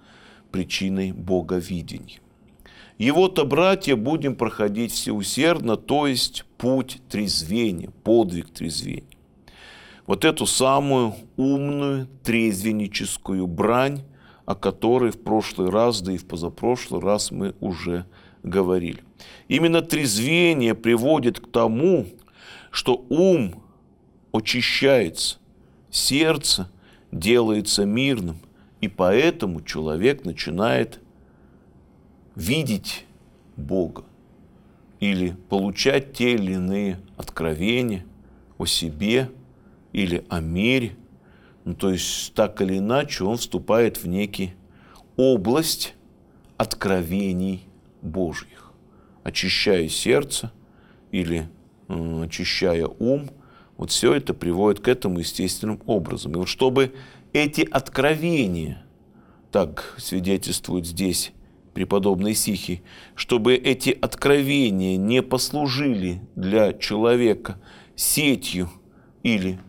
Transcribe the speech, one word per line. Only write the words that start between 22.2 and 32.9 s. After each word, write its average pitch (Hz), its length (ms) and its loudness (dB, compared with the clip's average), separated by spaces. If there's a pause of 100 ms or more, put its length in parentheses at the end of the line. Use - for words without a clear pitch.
что - 380 0
ум 151 520 2 (720)
очищается, 120 1080 2 (520)
сердце 143 800 2 (420)
делается 107 720 2
мирным, 107 540 0 (420)
и 107 80 -2
поэтому 101 720 2
человек 80 640 -2
начинает 113 720 -2 (1400)
видеть 117 720 -4 (500)